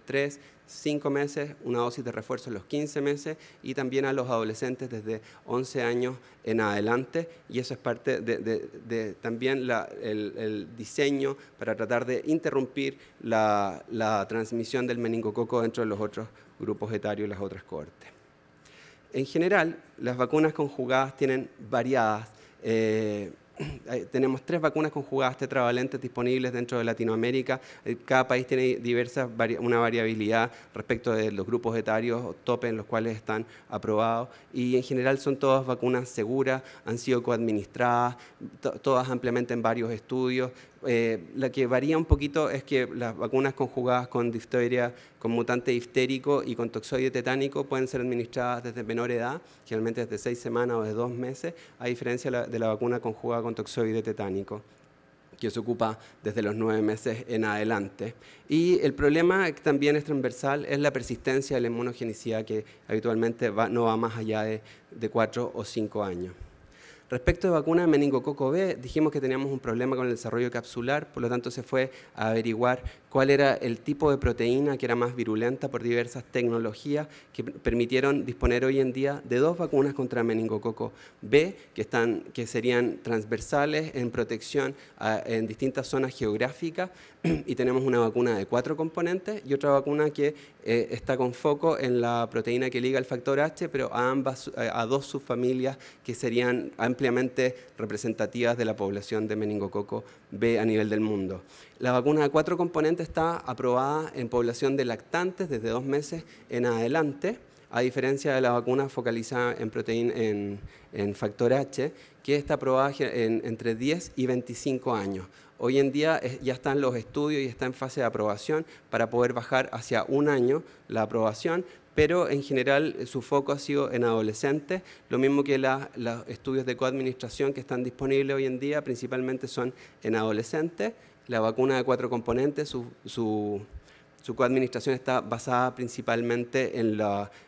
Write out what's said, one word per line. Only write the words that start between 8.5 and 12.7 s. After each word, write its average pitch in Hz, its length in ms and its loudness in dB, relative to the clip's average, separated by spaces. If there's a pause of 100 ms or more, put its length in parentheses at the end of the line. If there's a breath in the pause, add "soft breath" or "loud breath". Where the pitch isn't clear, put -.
de 113 280 -4
también 127 520 -2
la, 117 220 -2 (120)
el, 107 360 -4
el 107 400 -6
diseño 139 600 0 (220 loud breath)
para 110 160 -2
tratar 117 320 0
de 123 180 -2
interrumpir 139 760 -2 (220 loud breath)